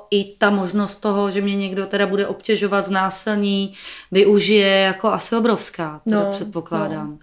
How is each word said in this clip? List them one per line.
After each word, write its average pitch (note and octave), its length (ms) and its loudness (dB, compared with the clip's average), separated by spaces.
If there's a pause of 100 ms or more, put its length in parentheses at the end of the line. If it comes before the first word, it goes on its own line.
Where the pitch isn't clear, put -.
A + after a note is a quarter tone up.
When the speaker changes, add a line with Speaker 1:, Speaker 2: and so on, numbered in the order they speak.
(120)
Speaker 1:
i G3+ 120 2 (140)
ta G#3 120 2
možnost G3 460 0
toho, G3+ 360 -2
že G3 100 -2
mě G3+ 140 -2
někdo G3 300 -4
teda G3+ 220 0
bude G3 200 -2
obtěžovat, G3 580 -2
znásilní, G3 880 -2 (380)
využije, G3 680 6
jako F#3+ 280 0
asi G3 280 -2
obrovská, F3+ 680 -2
teda G#3+ 200 0
Speaker 2:
No, G3+ 80 -2
Speaker 1:
předpokládám. D#3+ 800 -6
Speaker 2:
no. D3+ 120 -18